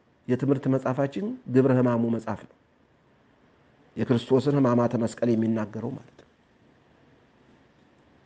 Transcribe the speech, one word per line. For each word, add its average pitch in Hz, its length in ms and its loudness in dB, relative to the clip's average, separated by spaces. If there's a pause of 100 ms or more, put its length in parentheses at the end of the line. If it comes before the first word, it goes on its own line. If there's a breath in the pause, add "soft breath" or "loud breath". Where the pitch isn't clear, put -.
(280)
የትምህርት 135 400 0
መጽሐፋችን 135 580 -2 (220)
ግብረ 131 260 4
ሕማሙ 123 360 2
መጽሐፍ 110 320 -4
ነው። - 140 -20 (1400)
የክርስቶስን 127 600 2
ሕማማተ 120 420 2
መስቀል 117 320 -2
የሚናገረው 110 640 -2
ማለት - 260 -16
ነው። - 120 -20 (2000)